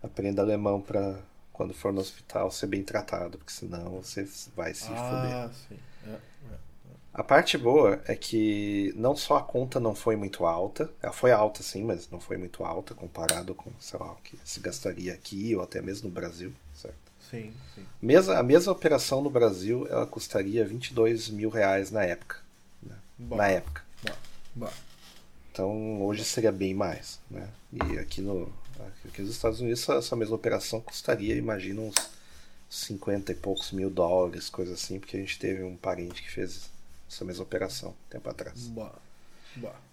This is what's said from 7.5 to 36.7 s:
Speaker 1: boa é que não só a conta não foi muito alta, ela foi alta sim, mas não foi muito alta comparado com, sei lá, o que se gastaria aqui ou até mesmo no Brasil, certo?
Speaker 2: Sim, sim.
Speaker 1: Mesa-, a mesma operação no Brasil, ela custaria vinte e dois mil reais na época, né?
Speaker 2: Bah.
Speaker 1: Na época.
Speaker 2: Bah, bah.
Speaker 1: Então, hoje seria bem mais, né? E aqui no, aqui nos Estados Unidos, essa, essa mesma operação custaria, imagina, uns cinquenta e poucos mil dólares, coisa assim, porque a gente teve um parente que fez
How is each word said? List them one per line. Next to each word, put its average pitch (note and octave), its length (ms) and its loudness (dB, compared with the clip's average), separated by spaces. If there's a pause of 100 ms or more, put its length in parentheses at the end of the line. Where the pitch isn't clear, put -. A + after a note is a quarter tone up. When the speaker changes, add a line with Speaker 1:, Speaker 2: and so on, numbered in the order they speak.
Speaker 1:
boa B2 480 8
é A2 100 0
que G#2 800 0
não B2 200 2
só D3 220 4
a - 60 4
conta B2+ 360 0
não A2 140 2
foi A2 220 2
muito G2 300 -2
alta, F2+ 440 0 (120)
ela - 100 -4
foi B2+ 200 6
alta G#2+ 300 6
sim, G2 220 -6
mas G2+ 260 -4
não F2+ 120 -10
foi G2 160 -6
muito F#2 260 -8
alta F2 320 -6
comparado F2+ 580 -2
com, - 160 -12 (100)
sei - 200 -12
lá, - 140 -10
o - 40 -18
que - 280 -18
se - 160 -10
gastaria F2+ 520 -4
aqui G#2+ 420 -4
ou F2+ 60 -2
até - 200 -6
mesmo G2 260 -6
no F2 80 -8
Brasil, F2 380 -8 (200)
certo? - 220 -14 (340)
Speaker 2:
Sim, A2 240 -10 (220)
sim. G2 100 -16 (160)
Speaker 1:
Mesa-, F#3 380 10
a B2+ 40 4
mesma F3 280 10
operação C#3 500 4
no C#3+ 80 0
Brasil, A2+ 600 4
ela - 180 2
custaria G#2+ 580 0
vinte A#2+ 220 -6
e C3 60 -10
dois A2+ 360 4
mil G#2+ 200 -2
reais G2 420 4
na G#2+ 140 2
época, - 320 -4 (440)
né? - 140 -14 (220)
Speaker 2:
Bah. A#2+ 180 -6
Speaker 1:
Na G2+ 140 6
época. - 340 0 (200)
Speaker 2:
Bah, - 120 -4 (400)
bah. A#2 180 -6 (760)
Speaker 1:
Então, G#2+ 520 -2
hoje G#2 200 0
seria A2 300 4
bem F#2+ 200 0
mais, F#2+ 460 -2 (100)
né? F#2+ 200 -10 (240)
E - 260 0
aqui - 220 -4
no, G2 300 -2 (540)
aqui - 160 -10
nos G2+ 100 -4
Estados A2+ 280 2
Unidos, A#2+ 220 0
essa, C#3 140 4
essa C3+ 200 0
mesma A2+ 200 2
operação A2 440 0
custaria, G#2+ 560 0
imagina, G#2 460 -2
uns G#2+ 140 -6 (760)
cinquenta G2+ 640 -4
e - 20 -2
poucos - 360 -4
mil F#2+ 180 -2
dólares, F2+ 600 2
coisa F2+ 260 -6
assim, F#2+ 240 -6
porque - 180 -8
a - 20 -2
gente G2 180 -6
teve F#2+ 260 -2
um F2+ 120 -8
parente F2 480 -6
que - 80 -12
fez - 380 -6 (420)